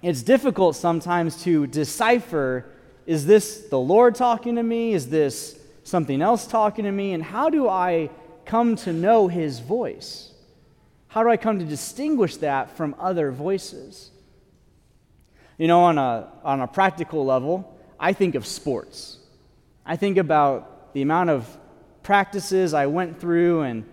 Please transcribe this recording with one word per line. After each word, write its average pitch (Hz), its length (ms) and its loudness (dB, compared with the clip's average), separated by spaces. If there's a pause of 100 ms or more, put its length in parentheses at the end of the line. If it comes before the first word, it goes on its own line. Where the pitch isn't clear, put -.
It's 156 220 -4
difficult 190 520 4
sometimes 170 680 -2
to 156 240 2
decipher, 147 960 0 (400)
is 156 200 -2
this - 440 4
the 135 100 0
Lord 214 360 4
talking 240 400 0
to 233 80 -2
me? 233 300 -2
Is 131 160 -2
this 147 500 -2 (240)
something 143 380 -2
else 214 260 0
talking 214 380 0
to 196 60 -2
me? 196 220 -4
And 160 80 -4
how 220 280 -2
do 285 180 2
I 180 420 0 (360)
come 226 320 0
to 175 160 -6
know 196 340 4
his 160 320 -4
voice? 165 720 -8 (760)
How 220 160 -4
do 233 60 4
I 226 80 4
come 220 220 -2
to 170 60 -6
distinguish 233 720 -4
that 139 400 -2
from 151 220 -6
other 170 320 -2
voices? - 800 -8 (1500)
You 160 80 0
know, 175 140 6
on 170 160 4
a, 120 340 -2 (120)
on 139 180 -2
a 123 60 -4
practical 170 580 -2
level, 135 500 -2 (240)
I 180 140 0
think 180 220 0
of 120 100 -4
sports. - 720 -8 (680)
I 165 120 -4
think 196 200 0
about 147 760 0
the 139 100 -4
amount 165 260 2
of 131 280 -2 (440)
practices 190 720 0
I 143 140 2
went 165 320 -4
through 170 420 2
and 117 320 -4